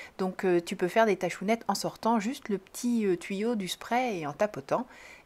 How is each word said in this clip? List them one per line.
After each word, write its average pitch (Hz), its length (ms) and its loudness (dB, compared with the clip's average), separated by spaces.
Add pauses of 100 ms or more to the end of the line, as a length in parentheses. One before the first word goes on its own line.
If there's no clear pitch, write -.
(180)
Donc, 185 260 -2
euh, 175 160 6
tu 170 160 -4
peux 185 120 0
faire 226 180 4
des 196 100 4
tachounettes 190 500 -2
en 196 80 2
sortant 226 460 0
juste 233 280 -6
le 202 100 0
petit, 233 480 -2
euh, 180 100 4
tuyau 208 400 -2
du 196 100 -2
spray 233 540 -2
et 151 80 -4
en 143 40 -6
tapotant. 208 540 -2 (400)